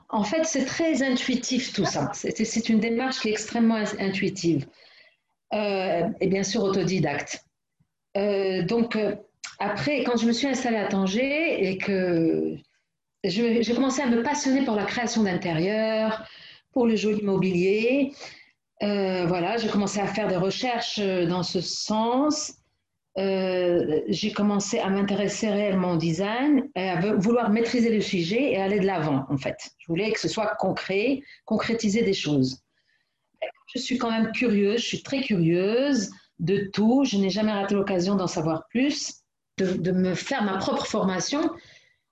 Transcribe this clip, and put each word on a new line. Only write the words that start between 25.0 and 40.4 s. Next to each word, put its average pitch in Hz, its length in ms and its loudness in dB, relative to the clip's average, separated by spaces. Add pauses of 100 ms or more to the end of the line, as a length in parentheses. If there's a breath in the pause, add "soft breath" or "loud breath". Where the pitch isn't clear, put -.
réellement 196 420 2
au 175 60 2
design 208 800 2
et 185 120 -2
à 175 120 0
vou-, 214 200 2
vouloir 226 300 2
maîtriser 233 400 2
le 214 100 4
sujet 202 520 0
et 185 40 0
aller 190 220 0
de 190 80 2
l'avant, 151 420 0
en 147 80 0
fait. - 420 -8
Je - 100 -20
voulais 196 240 0
que - 80 -2
ce 175 80 -2
soit 214 320 -2
concret, 202 600 0 (240 loud breath)
concrétiser 220 580 0
des 190 120 2
choses. 135 480 0 (1120)
Je 240 60 -6
suis 247 180 -2
quand 233 120 -2
même 220 220 0
curieuse, 208 480 2
je 240 60 -4
suis - 160 -6
très 277 180 -4
curieuse 208 920 2 (280 loud breath)
de 190 340 0
tout. 233 320 4
Je 202 140 0
n'ai 196 120 2
jamais 214 220 0
raté 202 220 -2
l'occasion 196 400 0
d'en 185 140 0
savoir 160 400 -2
plus, - 540 -2 (360)
de, 185 160 0
de 185 160 -2
me 185 240 2
faire 247 280 -2